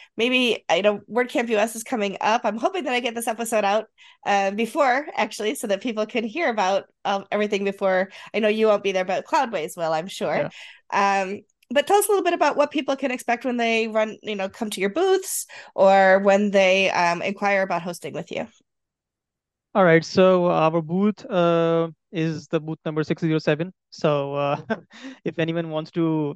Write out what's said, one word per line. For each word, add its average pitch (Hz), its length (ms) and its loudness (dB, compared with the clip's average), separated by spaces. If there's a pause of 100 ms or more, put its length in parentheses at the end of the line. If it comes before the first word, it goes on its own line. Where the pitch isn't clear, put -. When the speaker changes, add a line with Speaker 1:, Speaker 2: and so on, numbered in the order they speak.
(160)
Speaker 1:
maybe, 247 540 0
you 175 120 2
know, 208 180 2 (100)
WordCamp 240 380 -2
U 214 100 0
S 220 160 0
is 220 80 -10
coming 202 380 -4
up. 226 240 0
I'm 214 120 -2
hoping 339 280 -4
that 269 100 -2
I 247 60 -2
get 233 160 -4
this 233 100 -6
episode 226 380 -2
out, 214 220 0 (380)
uh, 196 280 0
before, 254 640 0
actually, 214 400 -4
so - 100 -8
that 196 140 -2
people 214 260 -4
can 220 160 -4
hear 262 260 -4
about, 196 360 0 (200)
um, 196 280 -2
everything 208 320 -2
before. 190 460 0 (220)
I 202 60 -4
know 220 80 2
you 220 220 2
won't 202 160 2
be 196 80 0
there, 185 120 0
but 180 220 -4
Cloudways 214 500 -2
will, 165 160 -2
I'm 160 140 -4
sure. 165 420 -4 (440)
Speaker 2:
Yeah. 196 300 2
Speaker 1:
Um, 190 180 -8 (320)
but 285 140 2
tell 403 120 4
us 415 80 2
a - 40 -2
little 381 140 2
bit 349 100 2
about 302 220 2
what 285 160 0
people 277 240 -2
can 262 160 -4
expect 240 320 -4
when 247 120 -2
they 226 300 0
run, 220 360 -2
you 208 120 -6
know, 196 140 -4
come 214 220 -8
to 185 100 -8
your 196 100 0
booths 381 560 0 (280)
or 196 440 6
when 202 320 4
they, 190 400 4
um, 170 320 0
inquire 202 400 -2
about 190 200 -2
hosting 170 300 -10
with 170 200 -10
you. - 140 -6 (1300)
Speaker 2:
All 196 120 4
right. 165 200 6
So 185 460 4
our 160 320 2
booth, 190 440 -2
uh, 165 640 2 (200)
is 160 380 -4
the 165 100 -2
booth 156 260 -8
number 156 200 -2
six - 180 -4
zero 160 160 0
seven. 160 340 -2 (180)
So, 143 440 -2
uh, 143 340 -2
<laughs> 247 560 -10
if 165 140 -6
anyone 165 320 -2
wants 156 220 -6
to, 160 440 -2